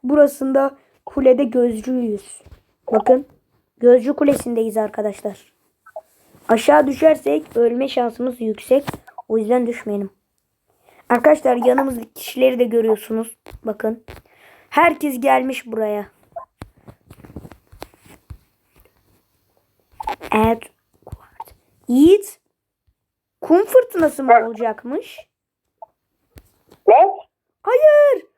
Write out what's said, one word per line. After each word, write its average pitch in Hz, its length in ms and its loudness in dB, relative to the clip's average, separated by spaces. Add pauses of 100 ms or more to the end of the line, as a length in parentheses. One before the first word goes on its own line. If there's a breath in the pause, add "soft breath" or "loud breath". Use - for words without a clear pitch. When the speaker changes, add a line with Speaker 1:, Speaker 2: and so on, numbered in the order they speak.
Speaker 1:
burasında 269 720 0 (320 soft breath)
kulede 254 380 2
gözcüyüz. 240 960 -4 (500)
Bakın 254 340 2 (520)
gözcü 240 380 4
kulesindeyiz 233 600 -2
arkadaşlar. 208 760 -8 (960)
Aşağı 277 380 2
düşersek 302 680 0
ölme 240 320 0
şansımız 240 520 -6
yüksek. 233 440 0 (440)
O 220 100 -2
yüzden 233 280 -2
düşmeyelim. 202 440 -8 (1000 soft breath)
Arkadaşlar 254 460 2
yanımızdaki 247 580 -2
kişileri 254 440 -2
de 247 60 2
görüyorsunuz. 220 720 -4 (280)
Bakın. 220 400 -8 (680 soft breath)
Herkes 294 500 -2
gelmiş 262 460 -2
buraya. 214 400 -6 (4000)
Evet. 226 280 -2 (1300)
Yiğit. 330 520 2 (1000)
Kum 359 240 2
fırtınası 349 600 0
mı 233 220 4
olacakmış? 233 840 -10 (1600)
Speaker 2:
Ne? 294 180 8 (560)
Speaker 1:
Hayır. 508 640 4 (120)